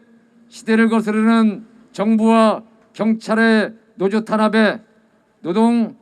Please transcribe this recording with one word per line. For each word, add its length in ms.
시대를 400
거스르는 760
정부와 720
경찰의 840
노조 300
탄압에 580
노동 600